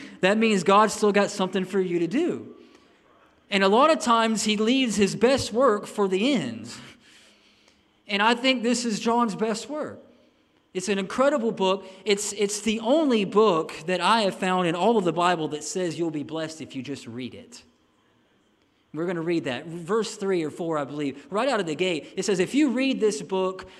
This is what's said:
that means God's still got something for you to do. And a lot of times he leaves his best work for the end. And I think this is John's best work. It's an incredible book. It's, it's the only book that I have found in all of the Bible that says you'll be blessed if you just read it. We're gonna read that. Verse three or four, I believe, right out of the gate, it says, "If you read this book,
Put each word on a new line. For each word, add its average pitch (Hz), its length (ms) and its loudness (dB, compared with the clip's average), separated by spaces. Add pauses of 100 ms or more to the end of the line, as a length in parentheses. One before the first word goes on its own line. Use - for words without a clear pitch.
(220)
that 196 160 4
means 214 260 2
God's 208 300 6
still 208 180 2
got 202 200 2
something 185 340 -2
for 196 160 -2
you 175 180 0
to 170 80 0
do. 220 480 -4 (960)
And 196 100 2
a 196 60 4
lot 262 240 6
of 311 80 2
times 226 460 2
he 226 100 2
leaves 226 400 2
his 190 220 2
best 247 340 2
work 214 340 2
for 202 220 0
the 190 240 0
end. 127 380 -4 (1400)
And 208 140 -2
I 233 140 4
think 247 280 0
this 240 220 0
is 202 160 -2
John's 233 340 2
best 214 340 -4
work. 220 300 -8 (760)
It's 185 160 -4
an 196 80 0
incredible 233 540 0
book. 190 340 0 (180)
It's, 202 300 0
it's 202 280 -2
the 220 180 0
only 240 460 2
book 175 500 2 (100)
that 180 160 -2
I 214 220 4
have 185 100 2
found 185 340 0
in 160 60 2
all 202 240 2
of 185 80 2
the 165 80 2
Bible 170 360 0
that 151 140 -8
says 170 360 -4
you'll 170 100 -2
be 151 140 -4
blessed 156 380 -8
if 123 140 -12
you 135 60 -8
just 135 240 -10
read 123 300 -10
it. - 260 -20 (1300)
We're 156 140 -6
gonna 175 160 -4
read 165 220 -2
that. 139 240 -6
Verse 175 480 -4
three 190 260 -2
or 151 80 -4
four, 160 300 -4
I 143 40 -2
believe, 143 460 -8
right 220 180 -2
out 240 120 0
of 175 80 -4
the 151 80 -4
gate, 175 420 -4
it 185 80 -4
says, 190 140 0
"If 190 160 0
you 285 160 4
read 254 280 0
this 208 220 0
book, 190 480 -4 (100)